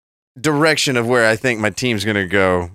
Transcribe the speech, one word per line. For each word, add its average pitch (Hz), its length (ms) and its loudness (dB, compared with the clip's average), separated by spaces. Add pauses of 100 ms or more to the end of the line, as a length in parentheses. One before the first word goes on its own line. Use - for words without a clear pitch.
(400)
direction 147 560 0
of 117 100 0
where 120 220 2
I 113 80 2
think 120 240 -2
my 107 100 0
team's 107 340 -4
gonna 101 220 -2
go 90 480 0